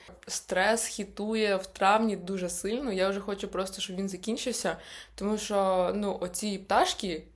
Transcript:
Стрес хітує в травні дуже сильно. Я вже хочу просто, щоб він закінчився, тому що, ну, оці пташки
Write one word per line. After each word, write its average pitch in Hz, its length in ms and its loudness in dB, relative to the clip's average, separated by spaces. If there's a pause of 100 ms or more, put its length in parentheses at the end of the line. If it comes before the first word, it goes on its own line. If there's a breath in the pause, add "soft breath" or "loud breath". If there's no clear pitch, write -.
(260 loud breath)
Стрес 208 600 2
хітує 214 680 0
в 190 100 -2
травні 208 500 4
дуже 180 320 -4
сильно. 226 440 -4
Я 190 160 4
вже 196 120 0
хочу 196 280 -6
просто, - 320 -4
щоб 185 160 -6
він 196 120 -2
закінчився, 202 680 -2 (380 loud breath)
тому 208 240 0
що, 190 560 2
ну, 202 260 -2
оці 190 380 -2
пташки 196 680 2 (100)